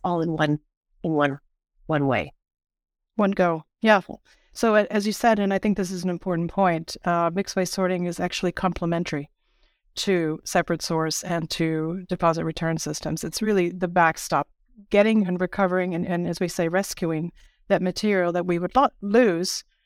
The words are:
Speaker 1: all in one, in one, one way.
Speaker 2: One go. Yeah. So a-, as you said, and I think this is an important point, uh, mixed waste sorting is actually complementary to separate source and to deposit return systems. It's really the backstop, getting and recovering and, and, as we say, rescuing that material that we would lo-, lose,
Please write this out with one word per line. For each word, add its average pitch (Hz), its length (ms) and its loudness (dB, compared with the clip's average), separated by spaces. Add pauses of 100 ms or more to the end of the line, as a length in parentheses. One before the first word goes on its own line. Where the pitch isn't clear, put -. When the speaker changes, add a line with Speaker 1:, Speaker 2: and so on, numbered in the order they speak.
Speaker 1:
all 175 160 0
in 165 120 0
one, 151 260 2 (440)
in 165 100 -2
one, 143 260 2 (480)
one 147 200 0
way. 104 260 0 (840)
Speaker 2:
One 202 160 2
go. 170 320 0 (160)
Yeah. 214 200 6 (520)
So 220 240 2
a-, 208 140 4
as 202 160 0
you 214 60 0
said, 226 260 2
and 196 140 2
I 196 60 2
think 208 180 0
this 185 140 -2
is 180 140 -6
an 185 60 -2
important 170 400 -4
point, 170 540 0
uh, 170 280 2
mixed 196 240 -4
waste 185 180 -2
sorting 180 320 0
is 175 140 -6
actually 180 320 -2
complementary 170 800 -2 (640)
to 165 500 0
separate 170 360 0
source 160 420 -2
and 170 280 -4
to 160 580 -2
deposit 165 380 0
return 165 320 -2
systems. 151 460 -6
It's 156 180 -6
really 196 260 2
the 180 200 -4
backstop, 165 600 0 (400)
getting 214 380 4
and 180 120 -2
recovering 185 560 0
and, 170 120 -4
and, 175 200 -2
as 170 140 -4
we 180 80 0
say, 165 200 -2
rescuing 170 640 -2 (380)
that 196 140 2
material 180 500 0
that 175 140 -2
we 175 120 0
would 180 160 -4
lo-, 269 140 4 (140)
lose, 202 640 2 (220)